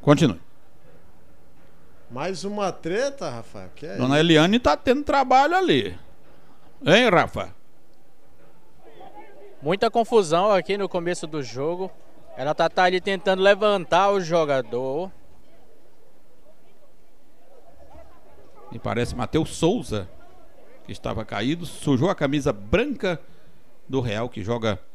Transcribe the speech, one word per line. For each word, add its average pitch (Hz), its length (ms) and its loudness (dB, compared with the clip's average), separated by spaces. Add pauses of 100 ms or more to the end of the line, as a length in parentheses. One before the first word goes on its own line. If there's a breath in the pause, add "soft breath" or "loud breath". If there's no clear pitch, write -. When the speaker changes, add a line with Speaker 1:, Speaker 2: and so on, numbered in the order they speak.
Speaker 1:
continue. 135 380 6 (1700)
Speaker 2:
Mais 151 340 -6
uma 202 280 -2
treta, 208 580 -2
Rafael? 110 460 -10
Que - 100 -12
é 185 120 -8
Speaker 1:
Dona 135 180 4
Speaker 2:
isso? 151 60 8
Speaker 1:
Eliane 165 360 8
tá 294 180 4
tendo 285 280 2
trabalho 277 520 6
ali. 160 400 4 (880)
Hein, 226 280 8
Rafa? 113 420 2 (2000)
Speaker 3:
Muita 202 300 2
confusão 208 600 4
aqui 196 260 2
no 196 120 -2
começo 175 380 -2
do 151 160 -4
jogo. 160 480 -4 (440)
Ela 143 200 -2
tá, 170 120 4
tá 185 160 4
ali 180 160 6
tentando 190 440 2
levantar 202 680 6
o 202 100 2
jogador. 143 880 0 (3500)
Speaker 1:
Me 113 80 -10
parece 110 360 -2
Matheus 143 340 0
Souza, 156 600 0 (760)
que - 60 -10
estava 110 320 -6
caído, 135 440 -2
sujou 139 420 4
a 190 60 2
camisa 143 360 2
branca 180 680 0 (680 soft breath)
do 131 140 0
Real, 117 260 -2
que 110 160 -8
joga 110 360 0 (160)